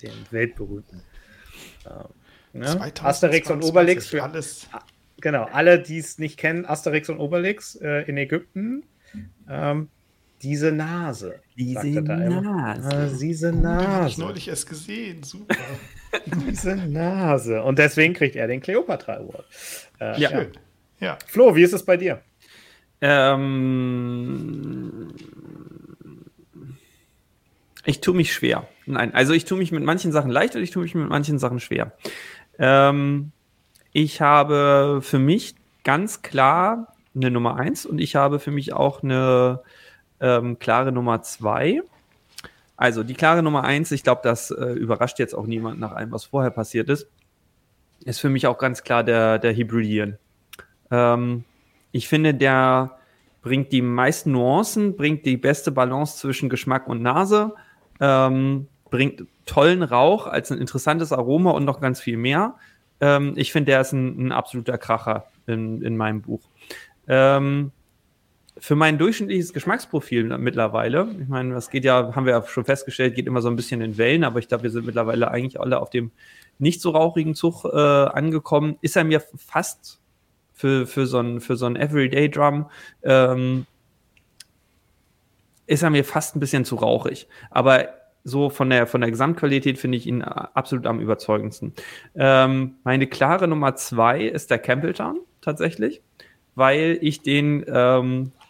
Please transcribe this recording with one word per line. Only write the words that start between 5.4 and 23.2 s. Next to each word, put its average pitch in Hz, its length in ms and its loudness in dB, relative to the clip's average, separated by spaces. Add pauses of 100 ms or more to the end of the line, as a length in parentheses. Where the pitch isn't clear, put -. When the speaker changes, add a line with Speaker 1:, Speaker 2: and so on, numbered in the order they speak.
Speaker 1:
alle, 170 300 6
die's 160 360 -12
nicht 156 200 -10
kennen, 165 280 -2
Asterix 151 440 -4
und 160 100 -8
Obelix, 175 560 -4
äh, 147 340 -4
in 143 80 -6
Ägypten. 190 640 -6 (680)
Ähm, 147 400 -4 (520)
„Diese 147 300 0
Nase“, 156 680 -6 (160)
Speaker 3:
„Diese 127 240 -4
Speaker 1:
sagt 147 140 -4
er 156 60 0
da 170 240 -2
immer. 180 160 0
Speaker 3:
Nase.“ 135 480 -4
Speaker 1:
„Ah, 143 200 -2 (100)
diese 160 300 -4
Speaker 2:
Oh, - 20 0
den 170 160 2
hab 180 400 0
ich 117 100 -6
Speaker 1:
Nase.“ - 40 -8
Speaker 2:
neulich 185 260 -10
erst - 220 -10
gesehen, 180 540 -12
super. 202 340 -6 (420)
Speaker 1:
<laughs> - 480 -6
„Diese 196 300 -4
Nase.“ 156 840 -2
Und 135 160 0
deswegen 156 360 4
kriegt 139 240 -2
er 117 100 -4
den 127 140 -4
Cleopatra 190 540 -4
Award. - 300 -16 (540)
Äh, 110 220 -6
Speaker 3:
Ja. 147 80 2
Speaker 2:
Schön. - 220 -4 (500)
Ja. 190 160 -6 (100)
Speaker 1:
Flo, 226 300 8
wie 170 60 8
ist 175 100 6
es 185 100 -6
bei 180 140 2
dir? 175 240 -4 (800)
Speaker 3:
Ähm, 131 2000 -2 (2750)